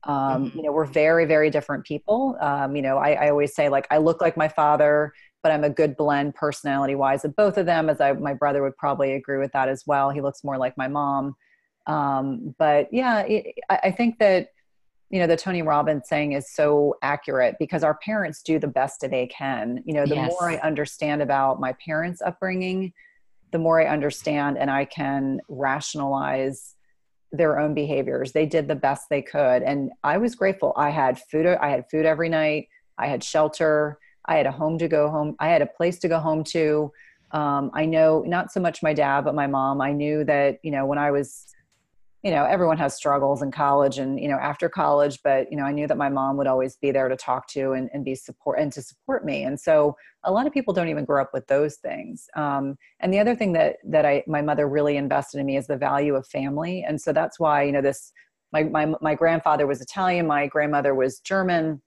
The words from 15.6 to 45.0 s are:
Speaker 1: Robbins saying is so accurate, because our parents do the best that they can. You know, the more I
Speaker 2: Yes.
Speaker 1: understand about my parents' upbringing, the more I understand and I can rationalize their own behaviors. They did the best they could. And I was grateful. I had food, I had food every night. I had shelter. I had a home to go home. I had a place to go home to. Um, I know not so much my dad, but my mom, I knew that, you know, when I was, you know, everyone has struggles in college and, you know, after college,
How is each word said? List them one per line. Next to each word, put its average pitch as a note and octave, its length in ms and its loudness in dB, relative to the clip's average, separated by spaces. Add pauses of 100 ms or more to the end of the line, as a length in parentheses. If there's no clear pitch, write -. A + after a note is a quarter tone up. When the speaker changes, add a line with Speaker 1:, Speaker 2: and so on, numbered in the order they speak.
Speaker 1:
Robbins D3 440 0
saying D3 260 0
is C#3 180 -6
so D3 500 2
accurate, C3+ 560 0
because D#3 260 -2
our D3+ 120 2
parents G3+ 480 -6
do D#3+ 160 2
the D3 80 -4
best C3 340 -2
that C#3 80 -6
they B2+ 160 0
can. B2 600 -6
You D#3 100 -4
know, D3 100 2
the D3 120 0
more E3+ 320 -2
I E3 40 -2
Speaker 2:
Yes. D#3 100 -6
Speaker 1:
understand D3 600 -2
about C3+ 360 0
my C3 140 -4 (100)
parents' E3 380 -6
upbringing, F#3 720 -4 (580)
the E3+ 60 -2
more E3 240 4
I D#3 60 4
understand D3 720 -2
and C#3 100 0
I C#3 160 0
can C#3 540 -4 (100)
rationalize C#3 1200 -4 (580)
their D3+ 280 2
own D3+ 140 0
behaviors. C3+ 580 -2
They D#3 140 2
did D3+ 220 0
the D3+ 80 -2
best C3+ 340 -2
they C#3+ 120 -2
could. C3 400 2
And C3+ 300 -2 (120)
I D3+ 140 2
was A#3 180 0
grateful. F#3+ 420 0
I D3 120 2
had C3+ 300 0
food, D#3 260 -2
I F3 240 2
had C3 220 -2
food D#3 140 0
every D#3+ 240 2
night. D#3 400 0 (280)
I C3 100 -4
had C3 160 -4
shelter. D3+ 760 0 (260)
I D#3+ 120 2
had C#3+ 80 4
a C3+ 60 0
home D#3 280 -2
to E3 80 -2
go D3+ 220 2
home. D3+ 300 -4
I D3+ 100 0
had E3 120 6
a C#3+ 40 2
place F3 340 -2
to - 80 -2
go E3 120 2
home D#3 260 0
to. D3+ 460 0 (400)
Um, C#3+ 420 -2
I D#3 120 0
know D#3+ 400 4
not F3 260 -2
so - 100 -4
much E3+ 200 -2
my D#3 120 2
dad, C#3+ 320 2
but C#3+ 100 0
my C#3+ 120 0
mom, C#3 340 0
I C#3 100 0
knew D3 340 0
that, C#3 380 2
you D#3+ 80 -6
know, C3+ 140 -2
when C#3+ 120 0
I D3 140 0
was, C#3+ 340 -4 (760)
you G3+ 80 0
know, D3 120 2
everyone E3 360 2
has C#3 160 -2
struggles C#3 480 0
in C#3 80 -4
college C#3+ 480 2
and, C3+ 200 -4
you C#3+ 80 -4
know, C#3+ 100 -2
after C#3+ 300 -4
college, D3 560 2